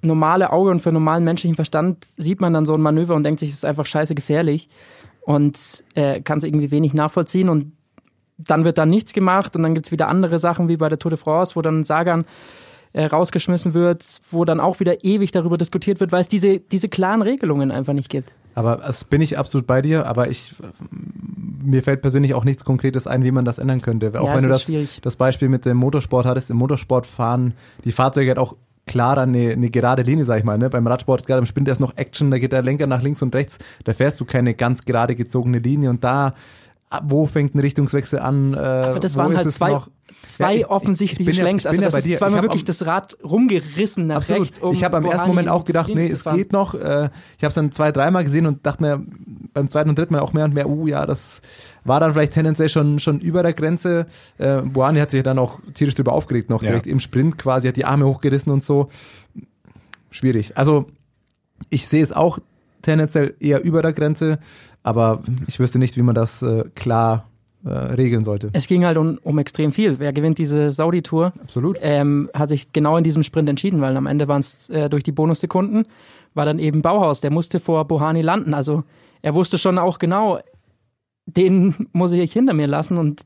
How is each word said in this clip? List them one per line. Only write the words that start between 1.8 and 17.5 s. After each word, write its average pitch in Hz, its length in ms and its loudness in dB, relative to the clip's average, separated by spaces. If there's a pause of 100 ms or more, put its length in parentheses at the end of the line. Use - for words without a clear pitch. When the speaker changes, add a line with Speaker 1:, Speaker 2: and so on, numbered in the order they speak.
Speaker 1:
sieht 190 260 -4
man 175 120 2
dann 156 120 2
so 156 100 2
ein 156 60 2
Manöver 160 340 2
und 151 80 0
denkt 151 160 -2
sich, 151 100 -4
es 143 60 -10
ist 139 100 -10
einfach 147 220 -4
scheiße 151 280 -2
gefährlich 151 540 -2 (520)
und, 147 640 0 (120)
äh, 139 260 0
kann's 151 220 -4
irgendwie 151 280 -2
wenig 147 220 2
nachvollziehen 165 560 0
und 151 240 0 (680)
dann 160 200 2
wird 165 160 2
dann 156 100 4
nichts 208 240 0
gemacht 190 420 0
und 165 60 0
dann 160 140 0
gibt's 160 160 -6
wieder 160 160 -2
andere 170 320 0
Sachen 170 280 0
wie 165 80 2
bei 156 140 0
der 151 80 -2
Tour 165 140 -4
de 160 80 -4
France, 170 360 0
wo 165 60 -4
dann 160 220 0
Sagan, 165 420 0 (680)
äh, 156 120 0
rausgeschmissen 170 680 0
wird, 175 280 2 (280)
wo 170 140 2
dann 160 140 0
auch 175 200 0
wieder 175 260 0
ewig 196 260 2
darüber 170 280 0
diskutiert 180 400 -2
wird, 190 120 0
weil 180 100 2
es 175 60 -2
diese, 196 320 2
diese 190 300 -4
klaren 190 320 0
Regelungen 160 480 0